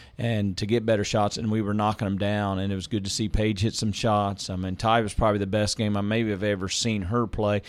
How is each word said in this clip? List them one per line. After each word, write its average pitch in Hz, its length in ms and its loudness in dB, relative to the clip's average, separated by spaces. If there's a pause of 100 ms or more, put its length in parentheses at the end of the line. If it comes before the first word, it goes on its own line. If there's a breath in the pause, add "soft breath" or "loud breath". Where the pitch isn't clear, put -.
(180 loud breath)
and 104 400 0
to 113 80 -4
get 110 200 2
better 107 180 4
shots, 104 340 0
and 113 140 -2
we 110 100 2
were 104 140 -2
knocking 107 320 0
'em 98 100 0
down, 101 420 0
and 98 120 -2
it 98 40 -2
was 92 120 -6
good 104 160 -2
to 98 60 -6
see 110 200 -2
Paige 107 300 2
hit 113 160 0
some 110 160 -2
shots. 101 580 0
I 92 60 -6
mean, 92 220 -4
Ty 113 240 4
was 104 120 -4
probably 107 260 2
the 98 60 0
best 104 320 0
game 104 200 0
I 101 40 0
maybe 110 300 0
have 95 120 -4
ever 98 260 0
seen 107 340 -2
her 113 240 0
play. 104 420 0